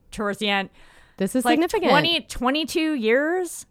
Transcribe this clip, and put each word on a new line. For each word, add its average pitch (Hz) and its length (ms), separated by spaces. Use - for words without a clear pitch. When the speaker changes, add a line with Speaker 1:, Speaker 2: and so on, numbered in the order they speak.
Speaker 1:
towards 202 280
the 214 100
end. 196 220
Speaker 2:
This 190 180
is 254 80
Speaker 1:
Like, 240 100
Speaker 2:
significant. 339 360
Speaker 1:
twenty, 330 320
twenty-two 311 720
years? 294 760